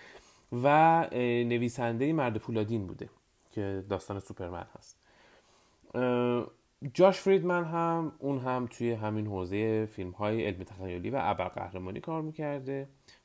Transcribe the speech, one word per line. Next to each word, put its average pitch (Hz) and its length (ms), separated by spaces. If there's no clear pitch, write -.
و، 123 140
اه، 127 800
نویسندهٔ 120 680
مرد 127 240
پولادین 110 500
بوده - 220
که 98 360
داستان 98 320
سوپرمن 90 460
هست. - 200
اه، 123 520
جاش 185 260
فریدمن 180 440
هم، 165 540
اون 139 200
هم 127 280
توی 120 260
همین 107 340
حوزهٔ 104 600
فیلم‌های 104 600
علمی 92 180
تخیلی 92 460
و 135 120
ابرقهرمانی 92 800
کار 160 220
می‌کرده 143 680